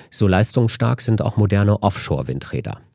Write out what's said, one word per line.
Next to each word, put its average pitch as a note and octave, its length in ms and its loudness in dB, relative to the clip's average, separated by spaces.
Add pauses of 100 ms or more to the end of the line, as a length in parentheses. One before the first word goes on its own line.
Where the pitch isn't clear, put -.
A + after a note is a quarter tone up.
(120)
so - 160 0
leistungsstark A2+ 760 2
sind A2 220 0
auch - 140 -2
moderne G2+ 440 2
Offshore-Windräder. C2+ 960 -4 (180)